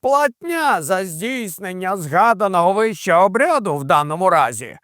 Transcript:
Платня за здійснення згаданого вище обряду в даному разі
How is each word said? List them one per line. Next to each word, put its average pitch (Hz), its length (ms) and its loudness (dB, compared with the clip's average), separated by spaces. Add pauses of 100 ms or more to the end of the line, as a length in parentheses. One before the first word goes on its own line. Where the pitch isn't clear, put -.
Платня 285 800 0
за 185 220 -2
здійснення 185 920 -8
згаданого 185 760 2
вище 208 420 0
обряду 202 640 2
в 139 80 -6
даному 156 460 2
разі 123 540 0